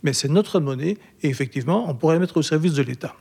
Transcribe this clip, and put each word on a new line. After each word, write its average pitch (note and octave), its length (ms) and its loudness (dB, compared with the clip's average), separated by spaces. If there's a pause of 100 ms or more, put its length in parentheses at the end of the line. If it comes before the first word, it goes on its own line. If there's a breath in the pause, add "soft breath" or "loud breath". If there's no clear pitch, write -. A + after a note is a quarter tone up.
mais C#3+ 100 0
c'est - 140 -2
notre F#3 320 2
monnaie, D3 380 -2 (260 loud breath)
et D3+ 60 2
effectivement, C#3 600 -2
on C#3 60 -4
pourrait D#3 200 2
la E3+ 40 2
mettre F3+ 180 0
au D#3+ 40 2
service D#3 320 2
de C#3 100 2
l'État. B2+ 380 -8